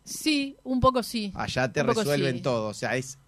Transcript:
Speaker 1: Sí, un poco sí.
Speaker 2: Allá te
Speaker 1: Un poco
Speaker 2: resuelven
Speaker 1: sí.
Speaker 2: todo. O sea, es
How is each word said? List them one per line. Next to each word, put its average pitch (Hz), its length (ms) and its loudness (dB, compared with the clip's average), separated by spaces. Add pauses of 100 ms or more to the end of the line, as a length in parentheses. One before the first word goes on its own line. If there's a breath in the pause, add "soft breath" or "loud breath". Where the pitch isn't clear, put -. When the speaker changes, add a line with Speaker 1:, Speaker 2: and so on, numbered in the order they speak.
Speaker 1:
Sí, 277 500 -2 (100)
un 254 160 -2
poco 254 220 4
sí. 208 320 -4
Speaker 2:
Allá 127 380 0
te 147 80 2
Speaker 1:
Un 143 60 2
poco 220 140 2
Speaker 2:
resuelven 139 360 2
Speaker 1:
sí. - 60 -8
Speaker 2:
todo. 117 260 0
O 104 60 -6
sea, 117 220 -2
es 131 320 -6